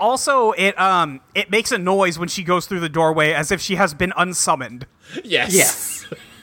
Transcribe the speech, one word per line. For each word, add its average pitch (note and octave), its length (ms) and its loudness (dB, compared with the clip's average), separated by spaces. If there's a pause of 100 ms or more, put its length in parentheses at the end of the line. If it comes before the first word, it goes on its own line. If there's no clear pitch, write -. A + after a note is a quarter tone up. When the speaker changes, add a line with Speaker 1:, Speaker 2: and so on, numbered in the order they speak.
Speaker 1:
also, B3 520 2
it, F#3+ 280 0
um, F3 400 2 (140)
it G3 160 -2
makes A3 200 0
a B3+ 60 0
noise F#3 420 2
when E3+ 100 -4
she G3 140 -6
goes F3 240 0
through F#3 140 -4
the E3 80 -2
doorway D#3 440 2
as D3+ 180 -2
if F#3 100 -2
she G3 140 -4
has F3 180 2
been F3+ 240 -2
unsummoned. C3+ 680 -2 (360)
Speaker 2:
Yes. D#3+ 300 0
Speaker 3:
Yes. - 540 0 (360)